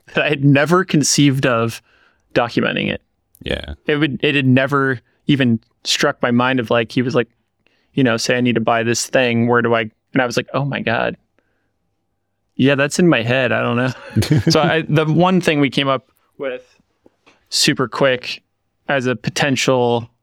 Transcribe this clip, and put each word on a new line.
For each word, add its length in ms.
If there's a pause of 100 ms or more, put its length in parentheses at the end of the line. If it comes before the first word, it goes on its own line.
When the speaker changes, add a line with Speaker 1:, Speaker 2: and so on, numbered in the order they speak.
(140)
Speaker 1:
that 120
I 40
had 160
never 400
conceived 600
of 360 (520)
documenting 580
it. 100 (400)
Speaker 2:
Yeah. 320 (120)
Speaker 1:
It 120
would, 260
it 120
had 120
never 520 (280)
even 320 (240)
struck 380
my 100
mind 280
of, 100
like, 220
he 100
was 140
like, 140 (640)
you 100
know, 140
"Say 200
I 40
need 140
to 60
buy 220
this 240
thing. 400
Where 140
do 120
I?" 80 (320)
And 80
I 40
was 120
like, 160
"Oh 100
my 160
God." 380 (1400)
Yeah, 200
that's 240
in 80
my 160
head. 280
I 100
don't 160
know. 680
<laughs> 80
So 100
I, 220
the 220
one 360
thing 180
we 100
came 180
up 240 (260)
with 400 (720)
super 380
quick 560 (440)
as 180
a 100
potential 920 (140)